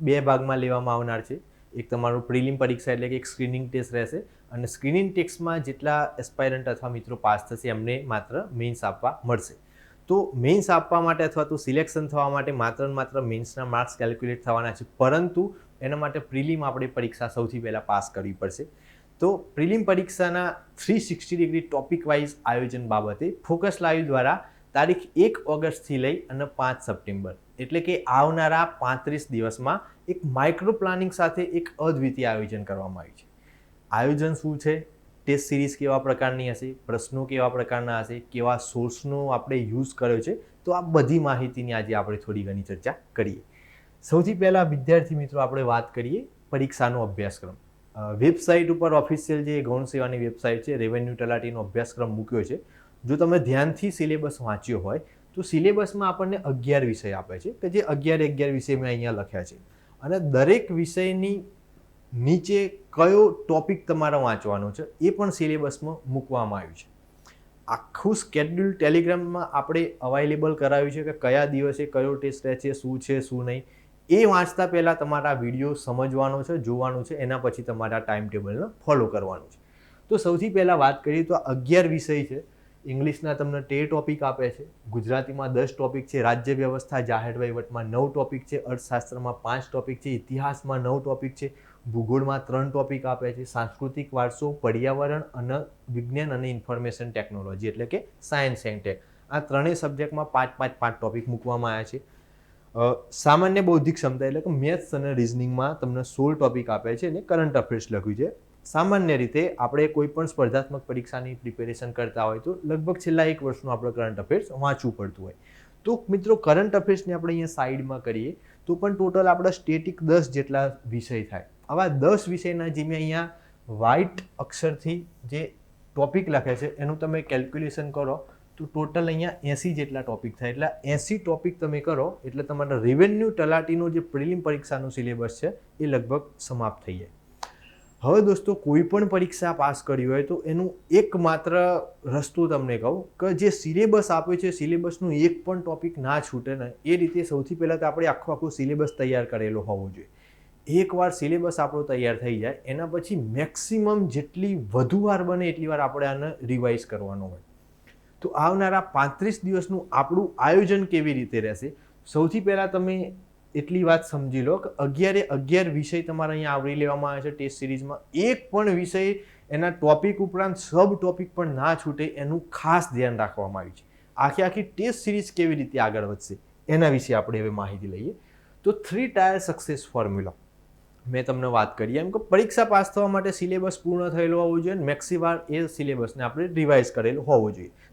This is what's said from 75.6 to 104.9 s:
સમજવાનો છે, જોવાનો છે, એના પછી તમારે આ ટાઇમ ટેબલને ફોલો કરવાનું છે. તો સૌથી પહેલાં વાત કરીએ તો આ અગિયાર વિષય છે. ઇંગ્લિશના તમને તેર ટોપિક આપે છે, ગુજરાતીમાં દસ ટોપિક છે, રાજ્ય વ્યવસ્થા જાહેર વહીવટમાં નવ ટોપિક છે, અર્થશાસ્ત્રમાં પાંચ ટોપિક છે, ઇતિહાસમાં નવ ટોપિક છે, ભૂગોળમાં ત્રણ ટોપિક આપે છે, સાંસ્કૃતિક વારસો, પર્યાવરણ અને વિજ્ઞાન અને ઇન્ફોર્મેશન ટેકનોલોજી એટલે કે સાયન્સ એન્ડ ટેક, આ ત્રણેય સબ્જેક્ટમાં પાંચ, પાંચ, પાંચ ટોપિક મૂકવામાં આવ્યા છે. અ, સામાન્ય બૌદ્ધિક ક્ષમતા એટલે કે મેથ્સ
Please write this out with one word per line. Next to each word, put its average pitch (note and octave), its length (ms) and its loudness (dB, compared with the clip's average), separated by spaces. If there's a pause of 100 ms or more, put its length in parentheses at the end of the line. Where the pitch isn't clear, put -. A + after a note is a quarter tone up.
સમજવાનો C3+ 720 0
છે, E3+ 140 -2
જોવાનો B2 460 -2
છે, D#3 120 -10
એના C3 220 -2
પછી B2 260 -2
તમારે A2+ 320 -4
આ A2+ 40 0
ટાઇમ G#2+ 280 -2
ટેબલને G#2 380 -4 (200)
ફોલો C3 220 4
કરવાનું F#2+ 400 -4
છે. - 100 -20 (520)
તો G#3 80 4
સૌથી F3 320 2
પહેલાં F3+ 280 4
વાત C#3 260 4
કરીએ D#3 200 2
તો E3+ 120 0
આ - 20 4
અગિયાર C3+ 500 4
વિષય D3+ 360 0
છે. C#3+ 200 -8 (420)
ઇંગ્લિશના D3 480 -2
તમને C#3+ 280 -4
તેર C#3+ 260 -2
ટોપિક D3+ 360 -2
આપે C3 260 0
છે, - 160 -12 (240)
ગુજરાતીમાં B2+ 640 -2
દસ C3 240 2
ટોપિક C3 300 -4
છે, C3+ 140 -2
રાજ્ય A#2+ 320 2
વ્યવસ્થા C3 460 -2
જાહેર A#2 380 -2
વહીવટમાં A#2+ 480 -6
નવ B2+ 260 0
ટોપિક C3+ 340 -4
છે, C#3+ 120 -6
અર્થશાસ્ત્રમાં B2 840 -6
પાંચ B2 300 -4
ટોપિક B2+ 280 -4
છે, C#3+ 100 -8
ઇતિહાસમાં C3+ 720 -4
નવ B2+ 240 0
ટોપિક C3+ 320 -4
છે, C#3 180 -8 (380)
ભૂગોળમાં C3 560 0
ત્રણ C3+ 220 0
ટોપિક C3+ 360 -2
આપે B2+ 280 -2
છે, B2+ 100 -10
સાંસ્કૃતિક C3 720 -6
વારસો, B2+ 380 0
પર્યાવરણ C3+ 720 0
અને B2 320 -6 (400)
વિજ્ઞાન C3 400 -4
અને B2+ 160 -4
ઇન્ફોર્મેશન A#2+ 640 -6
ટેકનોલોજી G2+ 560 -6
એટલે G#2 180 -4
કે - 220 -6 (140)
સાયન્સ C3+ 440 -2
એન્ડ G#2+ 180 -6
ટેક, F#2+ 180 -4 (300)
આ D3 80 0
ત્રણેય D3 340 0
સબ્જેક્ટમાં D3+ 580 -4
પાંચ, B2+ 260 2
પાંચ, B2+ 220 -2
પાંચ A#2 220 -2
ટોપિક A#2 260 -4
મૂકવામાં A#2+ 440 -4
આવ્યા A2 120 -4
છે. B2 140 -12 (800)
અ, A#2 40 -2 (320)
સામાન્ય F#3 500 4
બૌદ્ધિક E3 340 4
ક્ષમતા C3 300 -2
એટલે D3 160 -2
કે F3+ 80 -6
મેથ્સ D#3 460 -2